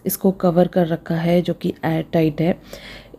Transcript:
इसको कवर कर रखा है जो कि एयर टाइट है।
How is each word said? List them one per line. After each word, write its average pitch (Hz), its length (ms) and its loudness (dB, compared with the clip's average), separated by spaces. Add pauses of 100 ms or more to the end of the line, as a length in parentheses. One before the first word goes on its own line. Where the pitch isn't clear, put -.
इसको 190 240 0
कवर 180 380 2
कर 180 180 0
रखा 165 280 -4
है 170 280 2
जो 165 120 -2
कि 180 200 -4 (100)
एयर 160 280 -2
टाइट 160 280 2
है। 170 200 0 (580)